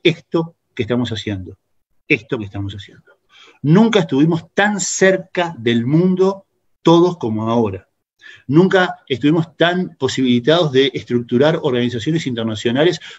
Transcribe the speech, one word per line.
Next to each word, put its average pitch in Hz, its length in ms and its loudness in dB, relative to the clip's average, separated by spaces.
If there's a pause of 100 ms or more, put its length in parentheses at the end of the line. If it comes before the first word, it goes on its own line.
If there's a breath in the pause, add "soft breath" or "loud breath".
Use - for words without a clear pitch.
esto 165 500 -2 (180)
que 123 120 -6
estamos 120 260 -2
haciendo, 101 480 -8 (480)
esto 135 320 -2
que 107 60 -10
estamos 101 280 -10
haciendo. - 460 -20 (440 soft breath)
Nunca 214 360 4
estuvimos 160 560 0
tan 202 260 0
cerca 180 760 -2
del 117 260 0
mundo 185 640 0 (360)
todos 170 360 4
como 110 320 -4
ahora. 107 380 -2 (580 loud breath)
Nunca 180 600 2
estuvimos 147 480 -2
tan 180 400 0
posibilitados 131 760 0
de 131 240 2
estructurar 123 680 0
organizaciones 123 640 -4
internacionales 117 760 -2 (180 loud breath)